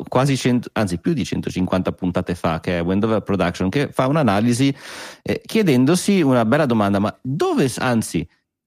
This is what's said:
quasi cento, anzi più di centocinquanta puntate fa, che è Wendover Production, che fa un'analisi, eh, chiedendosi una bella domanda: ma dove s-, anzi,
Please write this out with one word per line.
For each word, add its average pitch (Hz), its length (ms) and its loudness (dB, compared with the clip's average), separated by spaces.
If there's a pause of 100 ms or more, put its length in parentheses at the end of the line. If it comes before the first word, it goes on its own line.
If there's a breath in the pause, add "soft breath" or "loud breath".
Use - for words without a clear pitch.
quasi 135 280 2
cento, 123 380 0
anzi 90 240 -2
più - 140 0
di 135 120 -2
centocinquanta 92 680 -2
puntate 90 440 -4
fa, 80 240 -2
che 92 180 -2
è 82 40 -2
Wendover 101 400 0
Production, 92 460 -2
che 143 240 -2
fa 135 140 0
un'analisi, 123 680 2 (480 loud breath)
eh, - 220 -6
chiedendosi 180 800 2
una 127 220 4
bella 143 220 2
domanda: 104 320 2
ma 101 220 -2
dove 185 480 0
s-, - 100 -8
anzi, 117 480 -2 (400)